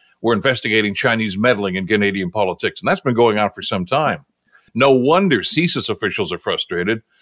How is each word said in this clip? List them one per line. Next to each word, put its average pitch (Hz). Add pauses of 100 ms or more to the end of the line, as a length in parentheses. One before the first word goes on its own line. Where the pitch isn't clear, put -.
(220)
were 113
investigating 110
Chinese 110
meddling 104
in 95
Canadian 98
politics, 98
and 104
that's 190
been 123
going 110
on 104
for 95
some 92
time. 131 (500)
No 135
wonder 143
csis 156
officials 98
are 85
frustrated. 92 (200)